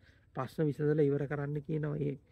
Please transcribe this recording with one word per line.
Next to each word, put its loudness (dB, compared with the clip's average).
ප්‍රශ්න -2
විසඳලා 2
ඉවර 2
කරන්න -4
කියන -4
ඒ, -2